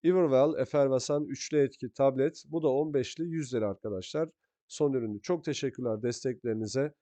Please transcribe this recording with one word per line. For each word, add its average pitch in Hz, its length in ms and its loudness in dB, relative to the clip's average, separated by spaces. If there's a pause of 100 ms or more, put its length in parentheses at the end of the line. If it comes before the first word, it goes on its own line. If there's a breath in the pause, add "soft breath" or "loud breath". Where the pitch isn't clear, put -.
Everwell, 160 560 4
efervasan 139 640 2
üçlü 147 340 -4
etki 135 340 0
tablet. 139 540 0
Bu 156 160 -4
da 151 60 2
on 147 260 0
beşli 139 300 -2
yüz 156 300 -4
lira 110 160 0
arkadaşlar. 104 580 -6 (400)
Son 147 240 0
ürünü. 113 300 -4
Çok 175 220 -4
teşekkürler 123 580 -4
desteklerinize. 120 1000 -2